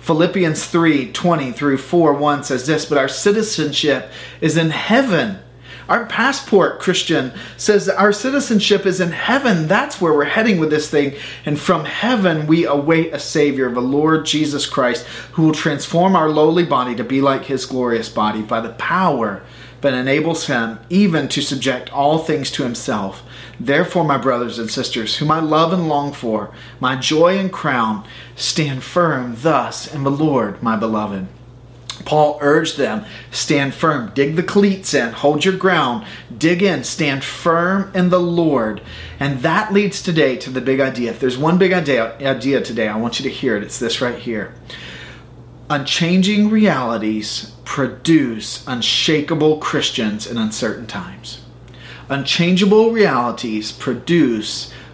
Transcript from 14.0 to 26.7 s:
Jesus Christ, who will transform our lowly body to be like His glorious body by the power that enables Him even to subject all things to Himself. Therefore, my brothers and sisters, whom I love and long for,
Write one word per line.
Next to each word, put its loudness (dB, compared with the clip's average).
Jesus -2
Christ, 0
who 2
will 4
transform 0
our 4
lowly 4
body 0
to -4
be 0
like 2
His -4
glorious -2
body -2
by -2
the -8
power -2
that 2
enables 0
Him -2
even 4
to -2
subject -4
all 2
things -2
to -4
Himself. -6
Therefore, 0
my 2
brothers -2
and -4
sisters, -4
whom 0
I 2
love 2
and 0
long -2
for, -4